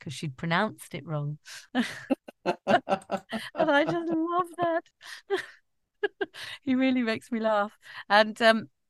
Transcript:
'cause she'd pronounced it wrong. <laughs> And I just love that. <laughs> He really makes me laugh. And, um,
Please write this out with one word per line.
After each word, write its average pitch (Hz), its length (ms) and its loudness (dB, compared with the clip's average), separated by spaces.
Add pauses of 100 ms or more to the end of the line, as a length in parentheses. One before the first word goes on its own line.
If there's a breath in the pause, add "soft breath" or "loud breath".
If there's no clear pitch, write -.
'cause 156 120 -12
she'd 143 240 -8
pronounced 170 580 -4
it 170 120 -10
wrong. 151 320 -6 (360 loud breath)
<laughs> - 0 - (1800 loud breath)
And 311 160 2
I 285 140 6
just 330 280 -2
love 339 360 0 (100)
that. 339 260 0 (460 loud breath)
<laughs> 392 120 0 (1200 loud breath)
He 262 120 0
really 254 280 2
makes 220 300 -4
me 226 80 0
laugh. 214 360 0 (320 loud breath)
And, 214 340 6
um, 226 260 6 (220)